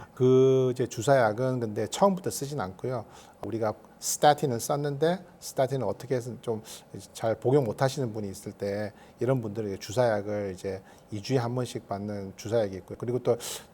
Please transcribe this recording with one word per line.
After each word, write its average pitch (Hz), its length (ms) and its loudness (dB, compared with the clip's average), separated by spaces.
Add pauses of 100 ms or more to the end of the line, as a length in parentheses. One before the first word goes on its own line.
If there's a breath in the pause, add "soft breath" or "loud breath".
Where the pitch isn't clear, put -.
(140 loud breath)
그 131 580 6
이제 123 140 -2
주사약은 127 720 2
근데 107 260 -2
처음부터 185 440 2
쓰진 139 300 -6
않고요. 110 440 -6 (420 loud breath)
우리가 107 260 0 (280)
스타틴을 143 580 4
썼는데 147 640 0 (140)
스타틴을 127 480 -2
어떻게 123 300 -2
해서 120 160 -6 (100)
좀 110 180 -4 (520 loud breath)
잘 113 240 0
복용 135 280 2
못 107 180 -2
하시는 135 300 0
분이 107 160 -6
있을 95 240 -12
때 101 400 -4 (280 loud breath)
이런 123 200 2
분들은 107 300 -6
이제 95 80 -6
주사약을 104 760 0
이제 95 280 -8 (300 loud breath)
이 104 100 -8
주에 131 160 0
한 120 160 0
번씩 120 340 -6
맞는 101 480 -6
주사약이 104 420 0
있고요. 101 200 -12
그리고 120 220 -2
또 120 160 2 (380 loud breath)